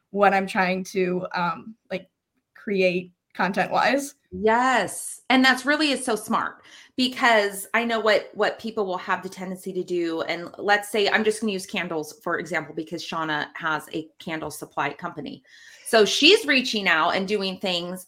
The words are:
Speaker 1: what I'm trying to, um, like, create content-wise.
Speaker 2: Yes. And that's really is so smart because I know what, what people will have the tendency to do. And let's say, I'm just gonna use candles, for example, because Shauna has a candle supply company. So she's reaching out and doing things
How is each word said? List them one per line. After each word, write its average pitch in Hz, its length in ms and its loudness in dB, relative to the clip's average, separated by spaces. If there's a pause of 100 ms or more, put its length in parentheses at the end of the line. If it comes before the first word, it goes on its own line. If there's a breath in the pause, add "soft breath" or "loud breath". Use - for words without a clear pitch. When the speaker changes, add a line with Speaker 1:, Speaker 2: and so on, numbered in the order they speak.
(100)
Speaker 1:
what 196 240 4
I'm 196 120 2
trying 185 380 0
to, 180 500 0
um, 175 420 -4 (140)
like, 185 180 -8 (460)
create 185 580 0 (200)
content-wise. 208 840 0 (180)
Speaker 2:
Yes. 220 960 0
And 262 140 6
that's 254 200 4
really 294 280 2
is - 120 -2
so 220 120 0
smart - 460 -4 (340 loud breath)
because 226 800 2
I 233 100 2
know 233 160 -2
what, 208 340 2
what 196 240 0
people 220 280 -4
will 180 120 -4
have 180 240 -4
the 185 60 -10
tendency 185 440 -10
to 180 120 -4
do. 170 380 -2
And 175 260 -6 (100)
let's 202 320 2
say, 208 180 2
I'm 208 160 2
just 214 160 0
gonna 220 120 -2
use 185 140 -6
candles, 170 560 -6
for 170 160 -2
example, 160 360 -6
because 160 320 -8
Shauna 156 480 -4
has 156 400 -4
a 156 140 -6 (100)
candle 156 320 -8
supply 147 420 -6
company. - 500 -12 (440 loud breath)
So 220 180 6
she's 302 420 6
reaching 247 420 0
out 165 220 4
and 190 180 -2
doing 190 300 -2
things 180 500 -4